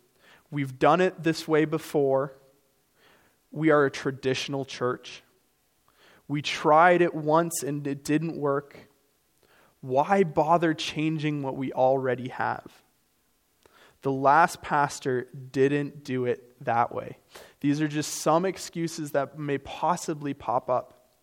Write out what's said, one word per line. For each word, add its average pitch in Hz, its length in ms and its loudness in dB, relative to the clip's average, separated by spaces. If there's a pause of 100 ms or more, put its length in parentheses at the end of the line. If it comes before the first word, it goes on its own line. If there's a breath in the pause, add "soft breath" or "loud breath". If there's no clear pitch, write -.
(520 soft breath)
"We've 139 280 -6
done 160 240 4
it 185 200 0
this 160 240 -2
way 156 200 4
before. 143 680 0 (1160 soft breath)
We 156 200 2
are 147 140 6
a 135 60 2
traditional 135 760 -4
church. - 580 -6 (1040 soft breath)
We 147 160 -4
tried 170 580 6
it 170 140 2
once 156 480 0
and 147 240 -6
it 143 180 -8
didn't 156 320 -2
work. 143 400 -4 (1040 soft breath)
Why 156 440 2
bother 160 500 2
changing 151 680 -4
what 135 140 -6
we 135 160 -6
already 131 560 0
have? 117 420 -6 (1300 soft breath)
The 139 100 -2
last 139 480 4
pastor 143 680 -2 (240)
didn't 143 520 0
do 127 220 -4
it - 380 -6
that 120 300 0
way." 117 240 -10 (420 loud breath)
These 143 200 0
are 156 80 0
just 147 280 -4
some 165 280 2
excuses 165 680 -6
that 139 260 -4
may 143 200 -4
possibly 151 760 -4
pop 127 340 -4
up. 123 260 -4 (280)